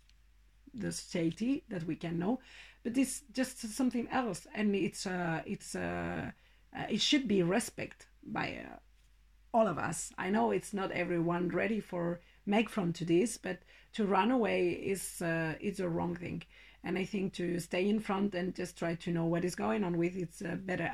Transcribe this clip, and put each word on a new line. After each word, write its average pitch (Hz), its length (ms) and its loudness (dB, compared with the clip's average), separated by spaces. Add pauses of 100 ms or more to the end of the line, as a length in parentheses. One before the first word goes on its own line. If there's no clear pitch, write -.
(720)
the 180 180 -6
society 180 800 0
that 175 140 -4
we 165 120 -2
can 170 220 -4
know, 196 220 0 (440)
but 240 140 -2
it's - 240 0 (100)
just 254 280 -2
something 240 500 0
else, 247 460 -2
and 208 200 4
it's, - 300 0
uh, 175 400 0
it's, - 300 -8
uh, 175 560 -2 (440)
uh, - 140 -6
it 214 120 0
should 277 260 4
be 190 160 6
respect - 640 -2 (180)
by, - 400 -4
uh, 62 100 -14 (800)
all 220 140 6
of 175 100 0
us. - 400 -4
I 185 120 -2
know 220 220 4
it's 190 220 -2
not 190 180 -2
everyone 175 580 2
ready 196 300 2
for 175 400 -2 (260)
make 220 240 4
front 170 280 0
to 160 80 -4
this, 175 320 4
but 185 220 -6 (340)
to 220 120 0
run 196 260 4
away 185 400 4
is, - 500 -4
uh, 165 380 0
it's 196 200 -4
a 180 80 0
wrong 170 280 0
thing. 170 280 -6 (400)
And 175 140 -2
I 190 60 0
think 190 300 -2
to 175 260 -2
stay 185 300 0
in 214 100 4
front 202 360 0
and 180 200 -2
just 180 220 -6
try 170 180 -2
to 175 160 -4
know 165 140 2
what 170 180 2
is 180 120 -2
going 214 280 0
on 175 140 0
with, 175 180 2
it's 180 260 -6
a 180 140 -4
better 185 380 -2